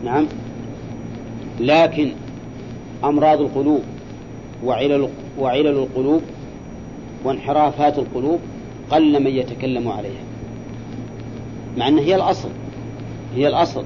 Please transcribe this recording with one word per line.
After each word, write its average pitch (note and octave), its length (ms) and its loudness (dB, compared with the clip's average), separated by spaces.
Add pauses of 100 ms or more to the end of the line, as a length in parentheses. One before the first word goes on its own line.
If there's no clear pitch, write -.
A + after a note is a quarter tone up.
نعم، C#3 220 2 (1300)
لكن D3+ 520 6 (920)
أمراض D3 380 6
القلوب C#3+ 400 4 (840)
وعلل، C3 440 2 (300)
وعلل C3+ 280 4
القلوب C#3 540 2 (1000)
وانحرافات C#3+ 760 4
القلوب C3 400 0 (500)
قل D3 340 6
من C3+ 80 4
يتكلم B2 560 -2
عليها، G#2 360 -6 (1500)
مع B2 100 2
أن D3 100 6
هي D#3+ 180 4
الأصل، E3+ 340 2 (840)
هي C3+ 120 4
الأصل. C#3+ 380 2